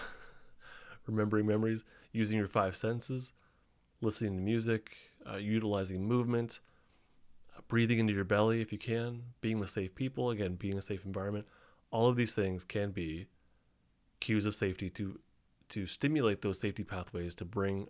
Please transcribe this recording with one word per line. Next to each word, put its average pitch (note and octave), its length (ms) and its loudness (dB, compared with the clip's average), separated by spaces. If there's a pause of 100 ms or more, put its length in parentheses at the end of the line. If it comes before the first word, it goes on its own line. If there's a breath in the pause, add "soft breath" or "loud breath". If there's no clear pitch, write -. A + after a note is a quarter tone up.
(500 loud breath)
<laughs> - 560 -18
remembering G#2+ 400 2
memories, A2 380 2 (260 loud breath)
using A2 280 2
your G#2 100 2
five F#2+ 260 2
senses, A#2+ 580 -4 (680 soft breath)
listening G#2 360 0
to F#2 60 -2
music, A2+ 540 0 (340)
uh, G2+ 60 -6
utilizing G2+ 720 0
movement, A#2 500 2 (1000 soft breath)
uh, - 120 -16
breathing A#2 300 4
into A2 160 4
your G2 100 2
belly G#2+ 360 4
if A2 120 -4
you G#2 60 -4
can, A#2+ 440 -4 (180)
being A2 200 0
with G2 100 -2
safe F#2+ 240 -4
people, C3 360 -2
again, G2+ 260 0
being G2 220 -2
a F#2+ 40 -4
safe F#2+ 220 -6
environment. G2+ 420 -4 (440 soft breath)
All A#2 180 6
of E3 80 4
these A#2+ 180 2
things F#2 300 0
can G2+ 260 -2
be E2+ 380 -6 (920)
cues G#2+ 280 0
of G#2+ 80 0
safety F#2+ 360 -2
to, G2 300 -8 (480)
to G2 180 -6
stimulate B2+ 560 2
those G2 160 0
safety G2+ 240 -2
pathways, F2 540 -6
to - 80 -8
bring G2 460 -2